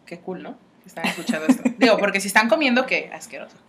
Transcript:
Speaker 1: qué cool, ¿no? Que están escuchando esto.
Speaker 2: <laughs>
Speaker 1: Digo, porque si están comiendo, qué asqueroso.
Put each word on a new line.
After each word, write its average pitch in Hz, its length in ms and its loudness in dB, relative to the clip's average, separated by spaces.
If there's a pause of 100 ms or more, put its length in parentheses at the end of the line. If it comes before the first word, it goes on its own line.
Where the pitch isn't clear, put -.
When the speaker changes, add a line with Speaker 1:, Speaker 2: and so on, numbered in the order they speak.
Speaker 1:
qué 175 140 -14
cool, 185 220 -10
¿no? - 140 -14 (260)
Que - 60 -20
están 170 180 -8
escuchando 170 420 -4
esto. 254 160 2
Speaker 2:
<laughs> 240 140 -2
Speaker 1:
Digo, 226 200 6
porque 196 220 0
si 202 80 -6
están 220 200 4
comiendo, 262 380 2
qué 165 260 -2
asqueroso. - 440 -16 (120)